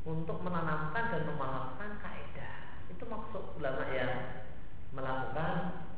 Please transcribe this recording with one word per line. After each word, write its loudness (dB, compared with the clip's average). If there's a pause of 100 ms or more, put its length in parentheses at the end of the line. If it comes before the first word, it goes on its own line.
untuk 0
menanamkan 2
dan 0
memahamkan 0
kaidah. -2 (320)
Itu -2
maksud 0
ulama 2
yang 2 (840)
melakukan, 0 (140)